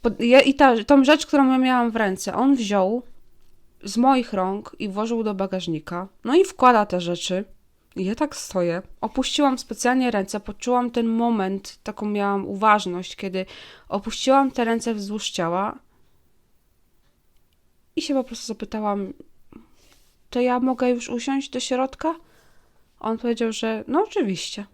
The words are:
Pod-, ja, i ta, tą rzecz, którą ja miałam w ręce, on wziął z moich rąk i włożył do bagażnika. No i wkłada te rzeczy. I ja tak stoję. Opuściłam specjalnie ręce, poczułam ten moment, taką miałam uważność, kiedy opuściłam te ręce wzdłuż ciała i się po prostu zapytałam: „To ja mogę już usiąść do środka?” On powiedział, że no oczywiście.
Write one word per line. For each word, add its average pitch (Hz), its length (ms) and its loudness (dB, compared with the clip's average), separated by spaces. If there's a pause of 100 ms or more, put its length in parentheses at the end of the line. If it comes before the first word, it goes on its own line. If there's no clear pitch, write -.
Pod-, 220 200 -2
ja, 240 200 8
i 269 120 2
ta, 247 300 6
tą 277 200 8
rzecz, 302 220 4
którą 277 260 4
ja 262 60 2
miałam 254 340 2
w 220 40 -8
ręce, 190 400 -2
on 269 200 4
wziął 208 480 0 (800)
z 202 140 -6
moich 254 360 4
rąk 196 460 -4
i 208 100 -4
włożył 226 340 -2
do 214 100 -2
bagażnika. 180 760 -6 (160)
No 247 120 0
i 381 100 6
wkłada 240 400 4
te 180 160 -4
rzeczy. 175 440 -4 (500)
I 185 100 -4
ja 202 100 -4
tak 294 200 -4
stoję. 175 460 -4 (200)
Opuściłam 262 560 0
specjalnie 247 540 0
ręce, 202 280 -4
poczułam 247 520 -2
ten 233 160 -2
moment, 220 760 -2
taką 214 220 -8
miałam 202 420 -2
uważność, 196 680 0
kiedy 185 300 -6 (440)
opuściłam 262 640 2
te 240 140 -2
ręce 226 280 -2
wzdłuż 208 380 -8
ciała 190 480 -4 (2250)
i 320 60 -2
się 294 120 -4
po 262 100 0
prostu - 240 -12
zapytałam: 208 680 -6 (1160)
„To 247 120 -2
ja 247 180 2
mogę 254 300 0
już 240 200 -2
usiąść 269 400 -4
do 254 100 -8
środka?” 269 560 -4 (840)
On 226 180 -4
powiedział, 233 340 -2
że 220 360 -4
no 320 160 2
oczywiście. 208 720 -4